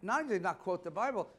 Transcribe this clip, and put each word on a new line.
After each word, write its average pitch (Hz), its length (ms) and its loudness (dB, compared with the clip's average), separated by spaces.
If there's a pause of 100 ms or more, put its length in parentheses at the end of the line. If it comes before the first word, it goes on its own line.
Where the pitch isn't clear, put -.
not 233 200 2
only 269 140 0
did 180 60 2
he - 20 0
not 175 180 0
quote 180 240 -2
the 170 60 -4
Bible, 214 380 0 (100)